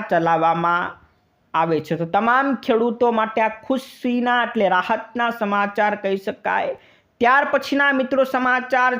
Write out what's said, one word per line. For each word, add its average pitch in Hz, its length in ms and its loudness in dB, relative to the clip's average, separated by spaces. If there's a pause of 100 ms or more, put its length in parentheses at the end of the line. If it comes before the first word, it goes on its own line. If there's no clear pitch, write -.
(100)
ચલાવવામાં 170 840 2 (600)
આવે 160 320 0
છે. 170 140 -2
તો 165 140 -4
તમામ 247 400 2 (100)
ખેડૂતો 233 540 0
માટે 220 300 -2
આ 214 80 -8 (100)
ખુશીના 247 800 -2
એટલે 208 300 0
રાહતના 226 640 -2
સમાચાર 202 520 0 (120)
કહી 196 140 -2 (100)
શકાય. 190 500 -4 (420)
ત્યાર 269 320 4
પછીના 277 460 2
મિત્રો 262 380 0
સમાચાર 254 640 0